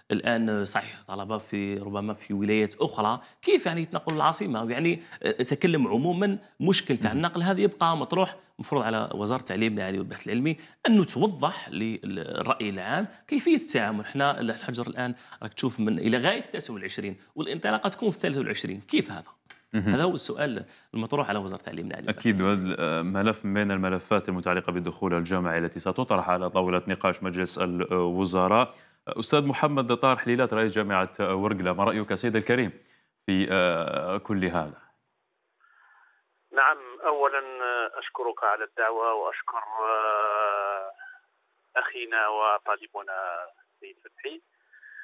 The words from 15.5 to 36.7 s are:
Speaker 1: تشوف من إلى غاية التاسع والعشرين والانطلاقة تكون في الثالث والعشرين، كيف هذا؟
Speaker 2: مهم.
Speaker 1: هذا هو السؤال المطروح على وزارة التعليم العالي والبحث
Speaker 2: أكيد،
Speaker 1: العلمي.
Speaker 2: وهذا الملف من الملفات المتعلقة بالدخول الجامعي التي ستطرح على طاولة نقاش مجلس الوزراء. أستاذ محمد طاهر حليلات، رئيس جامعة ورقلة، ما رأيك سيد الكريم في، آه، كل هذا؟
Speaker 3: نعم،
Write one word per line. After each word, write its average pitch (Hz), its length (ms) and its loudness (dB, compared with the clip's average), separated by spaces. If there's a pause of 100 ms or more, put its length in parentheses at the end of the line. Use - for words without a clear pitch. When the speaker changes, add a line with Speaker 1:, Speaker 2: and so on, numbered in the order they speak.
Speaker 1:
تشوف - 260 -2
من 110 200 2
إلى 113 180 4
غاية 175 220 2
التاسع - 340 -8
والعشرين 98 440 -8 (180)
والانطلاقة 190 540 -2
تكون 220 200 -2
في 170 60 -2
الثالث 147 220 -2
والعشرين، 107 440 -4
كيف - 300 -2
هذا؟ - 200 -14 (420)
Speaker 2:
مهم. 104 200 2
Speaker 1:
هذا 135 100 2
هو 180 100 4
السؤال 143 520 -4 (280)
المطروح 117 360 -2
على 104 100 0
وزارة 95 200 -6
التعليم - 280 -10
العالي - 200 -10
والبحث 107 120 -2
Speaker 2:
أكيد، 101 220 4
Speaker 1:
العلمي. 95 280 2
Speaker 2:
وهذا 80 300 0
الملف 98 460 0
من 101 260 0
الملفات 92 580 0
المتعلقة 90 420 0
بالدخول 87 420 -2
الجامعي 85 440 0
التي 82 220 -2
ستطرح 95 500 0
على 90 200 2
طاولة 92 380 2
نقاش 92 360 0
مجلس 90 340 -2
الوزراء. 90 1160 2 (460)
أستاذ 143 280 2
محمد 135 480 2
طاهر 131 220 4
حليلات، 120 360 2
رئيس 110 180 2
جامعة 98 380 2 (100)
ورقلة، 95 540 0
ما 95 100 0
رأيك 104 300 0
سيد 110 220 0
الكريم 120 360 2 (540)
في، 95 260 2
آه، 87 680 2
كل 101 280 -2
هذا؟ 82 400 -4 (1700)
Speaker 3:
نعم، 139 260 4 (280)